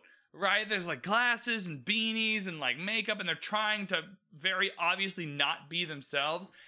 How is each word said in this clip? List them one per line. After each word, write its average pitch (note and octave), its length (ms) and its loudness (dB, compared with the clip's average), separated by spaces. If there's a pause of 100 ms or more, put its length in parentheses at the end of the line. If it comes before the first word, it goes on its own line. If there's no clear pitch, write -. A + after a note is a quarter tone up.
(340)
right, G3+ 360 2
there's, F#3+ 180 0
like, C#3+ 160 -4
glasses A3+ 640 2
and C#3+ 160 -8
beanies A3 640 2
and, E3 140 -6
like, B2+ 160 0
makeup, G#3 420 -2
and F#3 80 -4
they're D#3+ 80 0
trying G#3+ 520 0
to E3 160 0 (300)
very F#3 460 0
obviously F#3 460 0
not C#3+ 440 0
be E3+ 140 -2
themselves. D3+ 640 -2 (180)